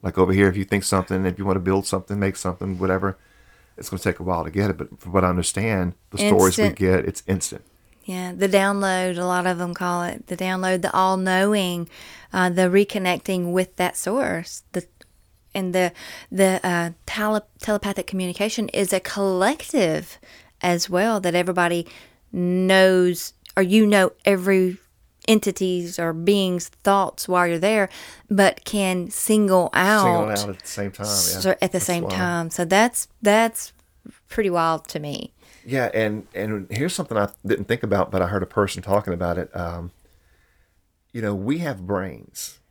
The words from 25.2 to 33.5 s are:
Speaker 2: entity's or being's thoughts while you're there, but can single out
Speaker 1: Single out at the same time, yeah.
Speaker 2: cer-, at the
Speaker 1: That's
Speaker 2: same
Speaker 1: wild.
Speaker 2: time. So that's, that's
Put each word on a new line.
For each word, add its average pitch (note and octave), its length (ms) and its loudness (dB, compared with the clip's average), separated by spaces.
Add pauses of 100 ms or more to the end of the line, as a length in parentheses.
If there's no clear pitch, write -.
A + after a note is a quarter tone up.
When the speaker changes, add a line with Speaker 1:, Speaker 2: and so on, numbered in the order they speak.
Speaker 2:
entity's F#3 720 0
or E3 140 0
being's F3+ 560 0
thoughts - 580 0
while F3+ 200 2
you're E3+ 120 -2
there, G3+ 300 0 (420)
but G3 340 2
can F#3 460 -2
single F#3+ 600 4
out G3+ 300 4
Speaker 1:
Single F3 260 2 (200)
out - 60 -
at - 60 -20
the - 60 -18
same G2+ 240 -8
time, G#2 140 -10
yeah. G#2 60 -4
Speaker 2:
cer-, G2 400 0 (100)
at F#3 100 0
the F#3 60 -2
Speaker 1:
That's E3+ 80 -2
Speaker 2:
same E3+ 180 -2
Speaker 1:
wild. F#3 120 -4
Speaker 2:
time. F3 340 -2
So F3 160 -4
that's, G3+ 420 2 (140)
that's A3+ 500 2 (560)